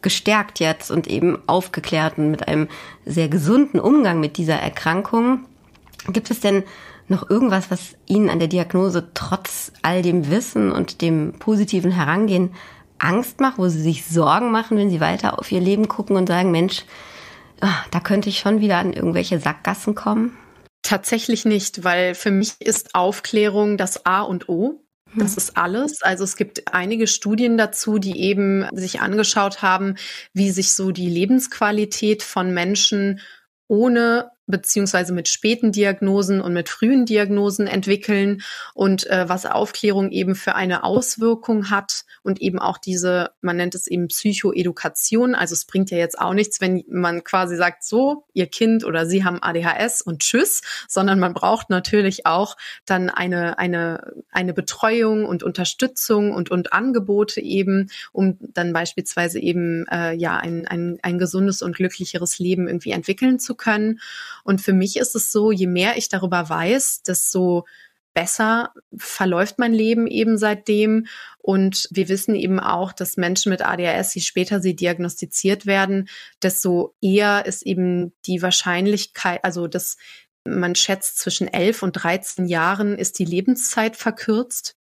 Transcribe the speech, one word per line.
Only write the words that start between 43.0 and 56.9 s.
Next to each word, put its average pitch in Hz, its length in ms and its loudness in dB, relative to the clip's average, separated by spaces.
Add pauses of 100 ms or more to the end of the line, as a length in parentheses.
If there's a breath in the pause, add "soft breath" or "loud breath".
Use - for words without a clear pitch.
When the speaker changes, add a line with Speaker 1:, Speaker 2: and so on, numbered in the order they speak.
Speaker 2:
man 175 160 -2
nennt 175 180 -2
es - 140 -8
eben 175 180 -2
Psychoedukation. 202 1300 0
Also 165 200 -2
es - 100 -4
bringt 190 260 -2
ja 175 80 -2
jetzt 170 220 -2
auch 175 120 0
nichts, 208 280 0
wenn 185 280 0
man 175 360 -2
quasi 185 320 -2
sagt, 175 260 -2
„So, 277 520 0
Ihr 180 120 0
Kind 226 380 2
oder 165 200 0
Sie 190 200 2
haben 175 180 -2
A 170 100 -2
D 170 120 -2
H 170 140 0
S 226 220 -2
und 165 200 -6
tschüss“, - 420 2 (240 loud breath)
sondern 196 320 2
man 180 160 2
braucht 208 340 0
natürlich 190 560 0
auch 180 320 2 (280 loud breath)
dann 185 260 0
eine, 175 480 -2
eine, 170 540 -2 (180)
eine 180 240 -2
Betreuung 220 680 0
und 175 180 -4
Unterstützung 208 880 0
und, 180 220 -4
und 180 200 -2
Angebote 208 680 0